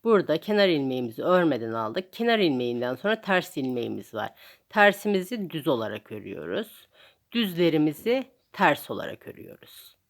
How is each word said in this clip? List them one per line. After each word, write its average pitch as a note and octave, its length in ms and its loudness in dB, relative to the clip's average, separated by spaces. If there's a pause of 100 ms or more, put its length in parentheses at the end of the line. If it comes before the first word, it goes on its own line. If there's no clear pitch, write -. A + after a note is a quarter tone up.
Burada F3 360 2
kenar G#3 280 2
ilmeğimizi C3 560 0
örmeden C#3+ 500 2
aldık. A2+ 400 -4
Kenar A#3 260 0
ilmeğinden B2 560 0
sonra A3 260 -2
ters F#3 360 -2
ilmeğimiz A#2 560 -6
var. G#2+ 180 -6 (380)
Tersimizi G3+ 800 2
düz D#3 180 -4
olarak A2 440 -2
örüyoruz. G2 760 -8 (440)
Düzlerimizi F3 920 0 (280)
ters D3+ 380 2
olarak - 360 -10
örüyoruz. - 680 -20 (140)